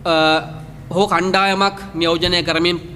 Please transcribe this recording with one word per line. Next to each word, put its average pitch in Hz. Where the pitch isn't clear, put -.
අ, 170
හෝ 190
කණ්ඩායමක් 190
නියෝජනය 170
කරමින් 165